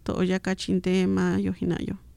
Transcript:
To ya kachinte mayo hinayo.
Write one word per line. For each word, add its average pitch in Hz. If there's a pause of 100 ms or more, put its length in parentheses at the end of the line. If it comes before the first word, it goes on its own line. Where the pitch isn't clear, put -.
To -
ya 185
kachinte 185
mayo 185
hinayo. 180 (200)